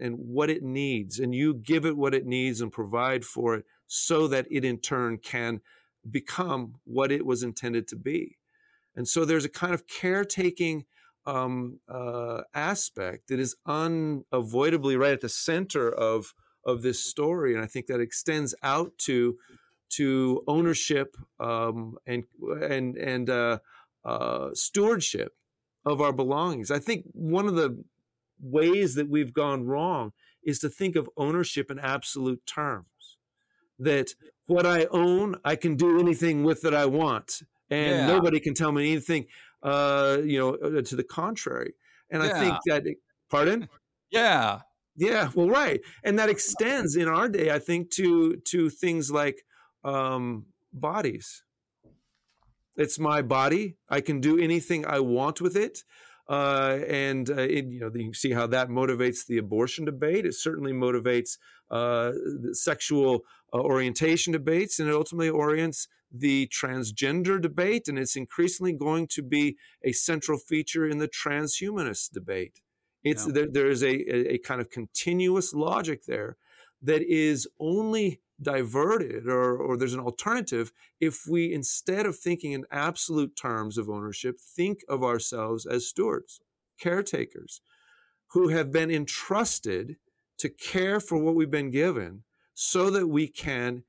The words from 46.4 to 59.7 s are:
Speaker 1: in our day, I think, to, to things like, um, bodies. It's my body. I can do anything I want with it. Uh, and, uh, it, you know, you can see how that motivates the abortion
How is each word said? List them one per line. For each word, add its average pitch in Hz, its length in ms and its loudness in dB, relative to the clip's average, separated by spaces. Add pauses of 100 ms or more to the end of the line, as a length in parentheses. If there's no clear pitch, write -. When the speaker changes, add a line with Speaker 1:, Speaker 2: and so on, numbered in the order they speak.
Speaker 1:
in 170 120 2
our 180 220 2
day, 165 220 2
I 147 80 2
think, 175 320 -2
to, 170 460 4 (100)
to 165 220 4
things 160 420 0
like, 147 340 0 (380)
um, 131 640 -2 (260)
bodies. 151 720 -4 (1300)
It's - 240 0
my 151 220 2
body. 143 560 2 (120)
I 139 120 0
can 139 200 -2
do 156 180 6
anything 165 460 0
I 147 140 0
want 131 400 0
with 180 160 0
it. - 280 -2 (440)
Uh, 139 600 2
and, 135 420 0
uh, 139 120 0
it, 135 240 0
you 123 160 -10
know, 113 120 -6
you 117 120 -4
can 113 80 -6
see 131 180 0
how 120 160 2
that 127 220 2
motivates 127 560 0
the 120 120 0
abortion 110 480 0